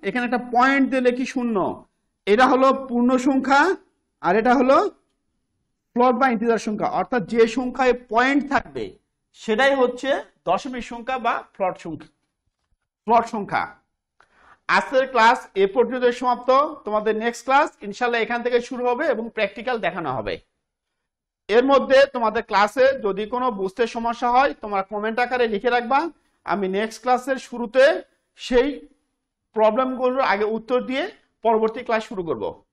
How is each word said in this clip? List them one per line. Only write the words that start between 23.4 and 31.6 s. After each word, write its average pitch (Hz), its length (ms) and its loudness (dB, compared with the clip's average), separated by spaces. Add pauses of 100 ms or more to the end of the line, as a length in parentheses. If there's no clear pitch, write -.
বুঝতে 190 240 -4 (120)
সমস্যা 233 400 -4
হয় 269 160 4 (100)
তোমরা 202 200 -4 (100)
কমেন্ট 214 320 -4
আকারে 247 300 0
লিখে 240 220 -2
রাখবা, 247 240 0 (460)
আমি 202 200 -4 (120)
নেক্সট 220 260 -6
ক্লাসের 254 340 0 (100)
শুরুতে 240 360 0 (640)
সেই 254 240 2 (840)
প্রবলেমগুলোর 254 680 0 (100)
আগে 208 120 0 (120)
উত্তর 233 220 -2 (100)
দিয়ে 262 140 -2 (420)
পরবর্তী 226 420 0